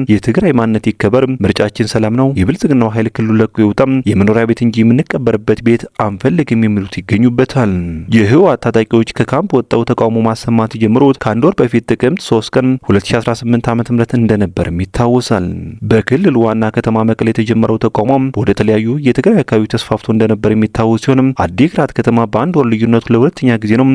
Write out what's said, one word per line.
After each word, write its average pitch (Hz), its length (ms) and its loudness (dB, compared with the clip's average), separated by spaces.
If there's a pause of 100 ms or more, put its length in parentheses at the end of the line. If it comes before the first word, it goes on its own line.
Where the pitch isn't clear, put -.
«የትግራይ 123 460 2
ማንነት 113 320 0
ይከበር፣ 113 400 0 (120)
ምርጫችን 104 520 -2
ሰላም 110 260 -2
ነው፣ 135 200 2
የብልጽግናው 123 560 0
ኃይል 110 180 -2
ክልሉ 110 260 -2
ለቆ 110 240 0
ይውጣም፣ 113 340 2 (120)
የመኖሪያ 104 400 2
ቤት 113 160 0
እንጂ 113 160 0
የምንቀበርበት 113 840 0
ቤት 117 200 2 (180)
አንፈልግም» 113 600 0
የሚሉት 104 320 -2
ይገኙበታል። 120 800 0 (360)
የህወሓት 117 520 2
ታጣቂዎች 113 520 0
ከካምፕ 143 400 -2
ወጣው 117 300 0
ተቃውሞ 117 380 0
ማሰማት 113 500 0
የጀመሩት 117 460 2
ከአንድ 113 260 -2
ወር 170 120 2
በፊት 120 320 0
ጥቅምት 123 360 -2
ሦስት 113 280 -2
ቀን 131 160 0 (160)
ሁለት 101 220 0
ሺ - 100 -2
አስራ 117 180 -2
ስምንት 117 340 -2
ዓመተ 117 220 -2
ምህረት 117 240 0
እንደነበርም 101 680 0
ይታወሳል። 117 680 0 (380)
በክልሉ 127 540 0
ዋና 113 340 0
ከተማ 113 320 0
መቀሌ 113 240 0
የተጀመረው 113 500 0
ተቃውሞ 110 280 -2 (300)
ወደ - 180 0
ተለያዩ 110 500 0
የትግራይ 151 360 2
አካባቢ 110 300 0
ተስፋፍቶ - 400 -4
እንደነበር 110 420 0
የሚታወስ 110 500 0
ሲሆንም 131 280 2 (100)
አዲግራት 120 540 -2
ከተማ 117 320 0
በአንድ 131 300 -2
ወር 139 120 2
ልዩነት 113 400 0
ለሁለተኛ 120 500 0
ጊዜ 107 160 -2
ነው 131 220 2